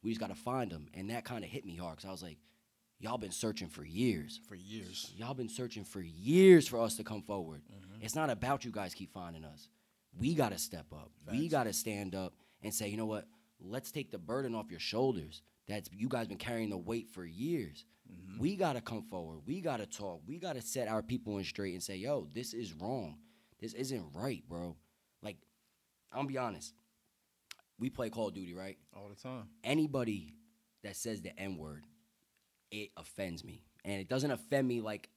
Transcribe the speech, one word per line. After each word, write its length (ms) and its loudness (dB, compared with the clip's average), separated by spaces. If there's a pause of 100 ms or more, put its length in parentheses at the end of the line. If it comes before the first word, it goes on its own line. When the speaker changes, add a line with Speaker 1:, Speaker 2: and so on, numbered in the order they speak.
Speaker 1:
We 80 0
just 80 -2
gotta 160 -4
find 380 -2
'em." 200 -8
And 160 -6
that 160 -4
kinda 220 -6
hit 180 -8
me 100 -8
hard, 220 -6
'cause 80 -14
I 60 -6
was 120 -8
like, 160 -12 (600)
"Y'all 180 -2
been 140 -4
searching 380 -2
for 160 -10
years." 640 2
Speaker 2:
For 80 -14
years. 600 -10
Speaker 1:
Y'all 180 -6
been 160 -4
searching 360 -6
for 160 -8
years 680 12
for 140 2
us 160 4
to 80 -4
come 160 -4
forward. 400 -4 (100)
Speaker 2:
Mm-hmm. 300 -14
Speaker 1:
It's 140 -4
not 140 4
about 360 0
you 60 -4
guys 220 -4
keep 200 -12
finding 320 -8
us. 240 -16 (480)
We 160 2
gotta 240 4
step 340 -6
up. 200 -12 (200)
We 120 2
Speaker 2:
Facts. 80 0
Speaker 1:
gotta 220 4
stand 420 0
up 200 -2 (260)
and 120 -4
say, 160 0
"You 80 -2
know 80 0
what? 220 -2 (320)
Let's 320 -8
take 200 -6
the 80 -8
burden 360 0
off 160 -4
your 100 -10
shoulders. 600 2 (240)
That's, 260 -4
you 160 0
guys 180 0
been 100 -6
carrying 340 0
the 60 -2
weight 320 -2
for 160 -10
years." 600 -4 (240)
Speaker 2:
Mm-hmm. 300 -12
Speaker 1:
We 160 2
gotta 260 2
come 220 -4
forward. 440 -8
We 140 -2
gotta 260 -2
talk. 400 -8
We 100 -8
gotta 240 -6
set 260 -2
our 140 2
people 380 -2
in 40 -2
straight 300 -2
and 100 -4
say, 140 -4
"Yo, 360 0
this 200 -4
is 200 -4
wrong. 460 -4 (400)
This 140 -6
isn't 400 -4
right, 340 -4
bro." 300 -6 (460)
Like, 140 -8 (720)
I'm 80 -6
gonna 100 0
be 80 -2
honest. 380 -4 (1000)
We 120 -2
play 200 -2
Call 200 0
of 40 -8
Duty, 200 -8
right? 240 -8 (160)
Speaker 2:
All 160 -14
the 60 -14
time. 340 -10 (140)
Speaker 1:
Anybody 720 2 (480)
that 120 -8
says 260 -4
the 160 -8
N-word, 480 -6 (840)
it 240 -6
offends 480 -6
me. 200 -14 (200)
And 160 -2
it 80 -6
doesn't 240 2
offend 360 4
me 140 2
like 360 -4